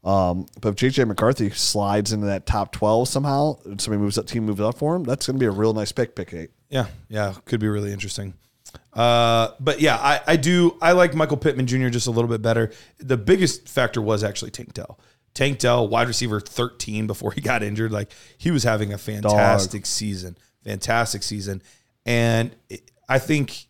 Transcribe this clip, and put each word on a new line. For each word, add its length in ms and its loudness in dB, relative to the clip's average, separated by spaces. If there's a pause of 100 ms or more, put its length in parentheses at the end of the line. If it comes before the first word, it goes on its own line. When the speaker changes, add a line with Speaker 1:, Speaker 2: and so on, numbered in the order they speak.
Speaker 1:
Um, 440 2 (160)
but 80 0
if 60 -2
J 160 2
J 120 2
McCarthy 460 0
slides 640 0
into 140 -2
that 180 -4
top 260 -2
twelve 380 2
somehow, 560 0
and 160 -10
somebody 200 -2
moves 160 0
up, 100 -4
team 180 -4
moves 160 -2
up 160 0
for 180 -2
him, 80 -4
that's 240 -4
gonna 120 -2
be 60 4
a 60 2
real 220 2
nice 180 -4
pick, 240 -4
pick 180 -10
eight. 180 -12 (180)
Speaker 2:
Yeah, 160 -2 (240)
yeah, 240 -4 (120)
could 140 -2
be 80 0
really 240 -4
interesting. 440 -10 (580)
Uh, 560 4 (100)
but 220 0
yeah, 160 4
I, 300 2
I 80 4
do, 460 4
I 120 6
like 200 6
Michael 240 0
Pittman 300 0
Junior 220 0
just 180 -2
a 40 -2
little 180 0
bit 120 -2
better. 300 2 (280)
The 180 0
biggest 500 2
factor 340 0
was 220 2
actually 280 -6
Tank 220 -16
Dell. 260 -14 (340)
Tank 260 0
Dell, 280 4
wide 200 2
receiver 320 -2
thirteen 680 -6
before 240 -6
he 100 -6
got 220 -2
injured, 280 -2
like, 200 -6 (260)
he 140 -2
was 120 0
having 280 0
a 60 -8
fantastic 840 2
Speaker 1:
Dog. 40 -14
Speaker 2:
season, 500 -6 (260)
fantastic 600 -2
season. 380 -8 (440)
And 500 2 (140)
it, 200 -18 (180)
I 120 2
think 500 -2